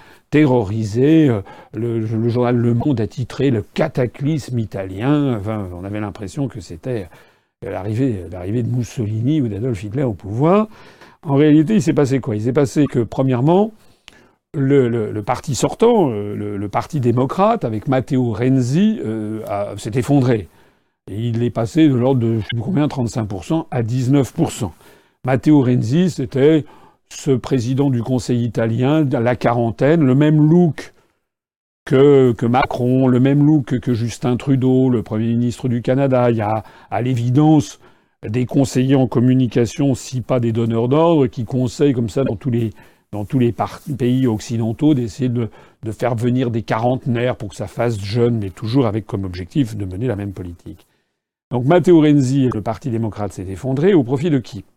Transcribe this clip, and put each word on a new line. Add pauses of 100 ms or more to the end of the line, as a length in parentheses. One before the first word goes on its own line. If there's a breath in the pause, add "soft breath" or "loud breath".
(300 loud breath)
terroriser.
Euh, (320 loud breath)
le,
le
journal
Le
Monde
a
titré «
Le
cataclysme
italien ».
Enfin, (100)
on
avait
l'impression
que
c'était, (560 soft breath)
euh,
l'arrivée,
l'arrivée
de
Mussolini
ou
d'Adolf
Hitler
au
pouvoir. (540 loud breath)
En
réalité,
il
s'est
passé
quoi ?
Il
s'est
passé
que,
premièrement, (800 soft breath)
le,
le,
le
parti
sortant,
euh,
le,
le
parti
démocrate,
avec
Matteo
Renzi,
euh,
a,
s'est
effondré. (640 soft breath)
Et
il
est
passé
de
l'ordre
de,
je
sais
plus
combien,
trente-cinq
pour
cent
à
dix-neuf
pour
cent. (520 soft breath)
Matteo
Renzi,
c'était (440 soft breath)
ce
président
du
Conseil
italien,
la
quarantaine,
le
même
look (920)
que,
que
Macron,
le
même
look
que
Justin
Trudeau,
le
Premier
ministre
du
Canada.
Il
y
a, (280 loud breath)
à
l'évidence, (480 soft breath)
des
conseillers
en
communication,
si
pas
des
donneurs
d'ordre,
qui
conseillent
comme
ça
dans
tous
les, (420 soft breath)
dans
tous
les
par-, (160)
pays
occidentaux
d'essayer
de, (320 soft breath)
de
faire
venir
des
quarantenaires
pour
que
ça
fasse
jeune,
mais
toujours
avec
comme
objectif
de
mener
la
même
politique. (640)
Donc
Matteo
Renzi
et
le
Parti
démocrate
s'est
effondré
au
profit
de
qui ? (140)